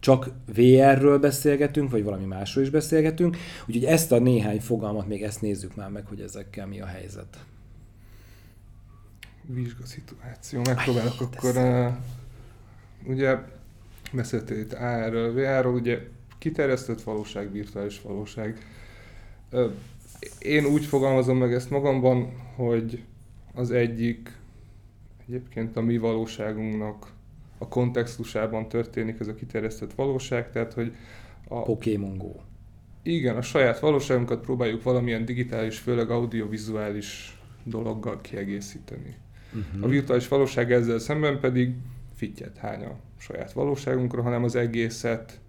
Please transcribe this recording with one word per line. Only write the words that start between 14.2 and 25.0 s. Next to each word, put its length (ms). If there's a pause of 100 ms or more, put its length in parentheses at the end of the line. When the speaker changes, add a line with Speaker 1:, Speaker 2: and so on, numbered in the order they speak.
Speaker 2:
itt 140
A 360
R-ről, 240
V 280
R-ről, 120
ugye 360 (300)
kiterjesztett 640
valóság, 500
virtuális 480
valóság. 580 (920)
Ö, 160 (720)
én 260
úgy 200
fogalmazom 540
meg 140
ezt 180
magamban, 640 (240)
hogy 460 (520)
az 160
egyik 680 (920)